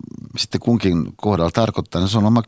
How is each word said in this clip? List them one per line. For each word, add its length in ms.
sitten 240
kunkin 540
kohdalla 360
tarkoittaa, 500
niin 80
se 80
on 80
oma 220